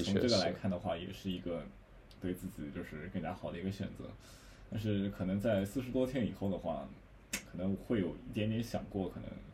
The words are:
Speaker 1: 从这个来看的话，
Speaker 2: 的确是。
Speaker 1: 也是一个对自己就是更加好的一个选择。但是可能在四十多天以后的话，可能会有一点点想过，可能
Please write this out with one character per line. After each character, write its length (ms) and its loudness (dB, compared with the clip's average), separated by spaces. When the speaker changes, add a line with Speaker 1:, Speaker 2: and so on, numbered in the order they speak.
Speaker 1:
从 100 4
这 160 6
个 80 8
来 140 4
看 180 -2
的 80 2
话， 160 0
Speaker 2:
的 60 -4
确 60 -6
是。 20 -4
Speaker 1:
也 60 -6
是 180 -4
一 80 0
个 240 -2
对 140 2
自 120 -8
己 220 -8
就 140 -6
是 280 -8
更 80 -2
加 140 0
好 180 -6
的 60 -6
一 60 -6
个 80 2
选 160 -2
择。 80 -8
但 100 -2
是 380 4
可 80 0
能 140 4
在 260 4
四 160 -2
十 80 -4
多 160 4
天 220 2
以 120 -2
后 120 2
的 80 0
话， 280 -2
可 60 -8
能 180 2
会 120 6
有 100 4
一 60 -6
点 120 2
点 160 2
想 280 -2
过， 180 2
可 120 -8
能 80 -8